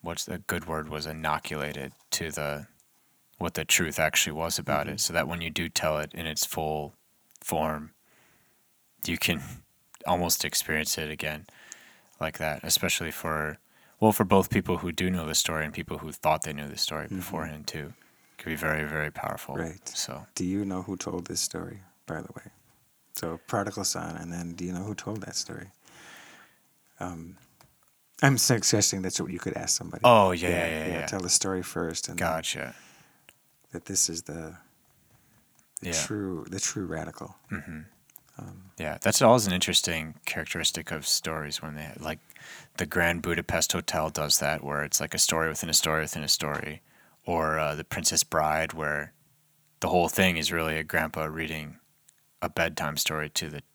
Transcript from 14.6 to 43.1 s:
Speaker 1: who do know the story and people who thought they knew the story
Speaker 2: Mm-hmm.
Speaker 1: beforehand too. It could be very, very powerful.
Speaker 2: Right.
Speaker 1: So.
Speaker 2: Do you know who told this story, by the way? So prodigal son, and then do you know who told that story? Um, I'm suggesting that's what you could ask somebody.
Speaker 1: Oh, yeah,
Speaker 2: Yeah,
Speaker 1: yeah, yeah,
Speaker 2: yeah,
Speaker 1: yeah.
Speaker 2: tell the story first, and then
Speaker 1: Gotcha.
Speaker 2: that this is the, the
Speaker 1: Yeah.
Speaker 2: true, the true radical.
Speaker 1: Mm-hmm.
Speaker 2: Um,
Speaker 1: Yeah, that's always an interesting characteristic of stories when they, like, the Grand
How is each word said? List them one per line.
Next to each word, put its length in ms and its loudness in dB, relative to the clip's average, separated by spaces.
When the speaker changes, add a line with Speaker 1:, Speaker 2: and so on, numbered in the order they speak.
Speaker 1:
who 140 -4
do 180 0
know 160 0
the 100 -2
story 300 2
and 80 -8
people 260 -6
who 120 -8
thought 320 2
they 100 -4
knew 140 -8
the 100 -10
story 280 -2
Speaker 2:
Mm-hmm. 120 -6
Speaker 1:
beforehand 500 -6
too. 260 -8
It 60 -16
could 60 -6
be 60 -2
very, 320 0
very 240 -2
powerful. 440 -6
Speaker 2:
Right. 320 -6
Speaker 1:
So. 480 -6
Speaker 2:
Do 100 -2
you 200 0
know 180 -4
who 140 -6
told 280 -6
this 160 -4
story, 380 -6
by 160 -6
the 140 -14
way? 160 -16
So 340 -6
prodigal 380 -2
son, 320 -2
and 160 -8
then 220 -6
do 100 -6
you 80 -2
know 100 -4
who 100 -4
told 280 -6
that 160 -10
story? 300 -8
Um, 380 -10
I'm 160 8
suggesting 640 4
that's 180 -4
what 120 -4
you 80 -4
could 160 -4
ask 220 0
somebody. 260 -8
Speaker 1:
Oh, 280 10
yeah, 180 0
Speaker 2:
Yeah, 60 4
Speaker 1:
yeah, 100 2
yeah, 80 -2
Speaker 2:
yeah, 120 -2
Speaker 1:
yeah. 60 -4
Speaker 2:
tell 140 -4
the 100 -4
story 340 2
first, 440 -4
and 100 -4
then 100 2
Speaker 1:
Gotcha. 480 -4
Speaker 2:
that 140 -10
this 240 0
is 140 -6
the, 340 -10
the 80 -6
Speaker 1:
Yeah. 140 0
Speaker 2:
true, 460 -4
the 100 -6
true 260 -2
radical. 500 -8
Speaker 1:
Mm-hmm. 280 -8
Speaker 2:
Um, 400 -16
Speaker 1:
Yeah, 240 -4
that's 200 4
always 260 10
an 60 2
interesting 600 0
characteristic 640 -2
of 160 -4
stories 540 -2
when 140 -8
they, 240 -10
like, 200 -6
the 80 0
Grand 360 4